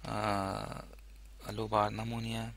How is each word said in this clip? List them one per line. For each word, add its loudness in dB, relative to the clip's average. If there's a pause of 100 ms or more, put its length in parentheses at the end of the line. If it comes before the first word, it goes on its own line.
uh, 2 (640)
a -6
lobar 4
pneumonia -2